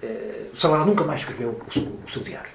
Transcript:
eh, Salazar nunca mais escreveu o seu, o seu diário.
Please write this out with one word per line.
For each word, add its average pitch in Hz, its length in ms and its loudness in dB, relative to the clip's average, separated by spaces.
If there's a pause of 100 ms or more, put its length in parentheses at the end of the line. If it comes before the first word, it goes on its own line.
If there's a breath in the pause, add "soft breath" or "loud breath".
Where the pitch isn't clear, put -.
eh, 110 500 -6
Salazar 156 320 6
nunca 202 200 6
mais - 160 -2
escreveu 117 440 -4
o - 60 -14
seu, - 120 2
o - 280 -8
seu - 120 -8
diário. - 320 -10